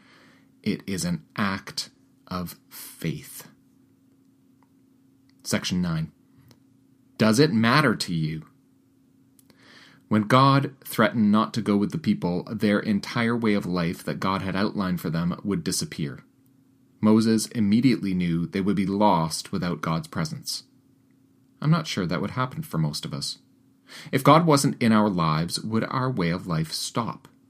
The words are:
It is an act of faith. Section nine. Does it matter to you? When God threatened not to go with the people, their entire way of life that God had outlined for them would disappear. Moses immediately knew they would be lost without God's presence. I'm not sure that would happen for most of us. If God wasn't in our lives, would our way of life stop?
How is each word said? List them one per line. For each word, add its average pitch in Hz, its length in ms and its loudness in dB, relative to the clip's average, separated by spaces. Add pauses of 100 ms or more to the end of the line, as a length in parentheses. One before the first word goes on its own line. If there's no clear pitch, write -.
(640)
It - 240 -4
is 92 180 -6
an 87 180 -4 (120)
act - 560 -6 (360)
of 90 300 -8 (120)
faith. - 800 -10 (1900)
Section - 380 -2
nine. 82 320 -4 (1080)
Does 110 200 4
it 156 160 4
matter 117 420 4
to 90 180 -6
you? 78 280 -2 (1700)
When 107 140 2
God 135 520 4 (100)
threatened 107 480 2
not 107 220 2
to 113 80 -2
go 104 140 2
with 101 140 0
the 85 80 -6
people, 90 540 -2
their 104 260 2
entire 113 580 -2
way 110 180 2
of 98 120 -2
life 87 380 -2
that - 160 -6
God 95 220 -2
had 92 120 -6
outlined 92 460 -2
for 90 100 -4
them 85 320 -2
would 95 220 -2
disappear. 82 580 -6 (800)
Moses 110 460 4
immediately 107 680 2
knew 85 320 0
they 95 140 -4
would 95 160 0
be 95 100 0
lost 92 640 2
without 87 300 -4
God's 80 260 -4
presence. - 580 -8 (960)
I'm 147 100 0
not 156 180 2
sure 95 180 -4
that 82 140 -2
would 101 120 -4
happen 127 300 -6
for - 160 -6
most 76 260 -2
of 73 100 -8
us. - 240 -8 (720)
If - 140 0
God 160 220 6
wasn't 139 360 2
in 113 100 4
our 107 160 4
lives, 82 520 0
would 110 240 -2
our 131 260 -2
way 95 200 0
of 87 160 -4
life 80 260 -2
stop? - 560 -8 (220)